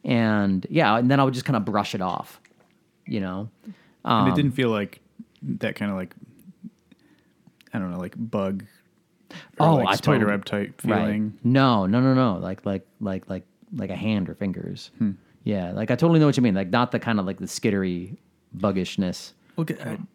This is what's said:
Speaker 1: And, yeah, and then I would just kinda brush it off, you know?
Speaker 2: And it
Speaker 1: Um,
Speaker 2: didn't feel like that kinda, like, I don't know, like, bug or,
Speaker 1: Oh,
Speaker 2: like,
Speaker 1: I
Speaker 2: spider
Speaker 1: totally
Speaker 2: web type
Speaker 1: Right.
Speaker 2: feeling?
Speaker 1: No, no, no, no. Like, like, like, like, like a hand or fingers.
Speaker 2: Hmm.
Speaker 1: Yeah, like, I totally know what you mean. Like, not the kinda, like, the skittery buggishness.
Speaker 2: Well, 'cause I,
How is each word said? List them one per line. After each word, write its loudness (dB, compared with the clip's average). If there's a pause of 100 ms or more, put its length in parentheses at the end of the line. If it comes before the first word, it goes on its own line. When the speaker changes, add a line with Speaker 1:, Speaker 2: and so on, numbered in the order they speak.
Speaker 1:
And, 0
yeah, 4
and 2
then 4
I 6
would 2
just -8
kinda 2
brush -2
it -4
off, -6 (640)
you -6
know? -6 (560)
Speaker 2:
And 4
it 4
Speaker 1:
Um, 2
Speaker 2:
didn't 2
feel 2
like -2 (600)
that -4
kinda, -4
like, -8 (1600)
I -4
don't -4
know, -6
like, -8
bug -4 (920)
or, 6
Speaker 1:
Oh, 6
Speaker 2:
like, 2
Speaker 1:
I 2
Speaker 2:
spider 2
Speaker 1:
totally 2
Speaker 2:
web -2
type -6
Speaker 1:
Right. 2
Speaker 2:
feeling? -2 (100)
Speaker 1:
No, 4
no, 4
no, 4
no. 4
Like, -6
like, -4 (140)
like, -4
like, -8 (300)
like -6
a -6
hand -2
or -12
fingers. -8
Speaker 2:
Hmm. 0 (320)
Speaker 1:
Yeah, -2
like, -2
I 2
totally 6
know 6
what 2
you 4
mean. 4
Like, -2
not 2
the -2
kinda, 0
like, -6
the -8
skittery -2 (380)
buggishness. -2 (220)
Speaker 2:
Well, -4
'cause -6
I, -8 (180)